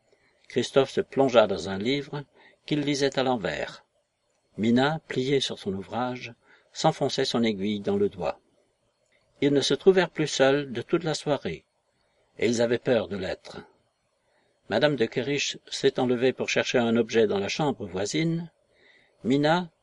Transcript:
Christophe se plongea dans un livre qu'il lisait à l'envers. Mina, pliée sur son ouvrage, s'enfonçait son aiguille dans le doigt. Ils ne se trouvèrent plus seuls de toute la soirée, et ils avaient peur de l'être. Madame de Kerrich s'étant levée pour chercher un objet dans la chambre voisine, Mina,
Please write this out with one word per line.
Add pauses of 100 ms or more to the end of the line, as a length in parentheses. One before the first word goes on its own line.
(480)
Christophe
se
plongea
dans
un
livre (420)
qu'il
lisait
à
l'envers. (720)
Mina,
pliée
sur
son
ouvrage, (380)
s'enfonçait
son
aiguille
dans
le
doigt. (1000)
Ils
ne
se
trouvèrent
plus
seuls
de
toute
la
soirée, (720)
et
ils
avaient
peur
de
l'être. (1080)
Madame
de
Kerrich (120)
s'étant
levée
pour
chercher
un
objet
dans
la
chambre
voisine, (720)
Mina, (100)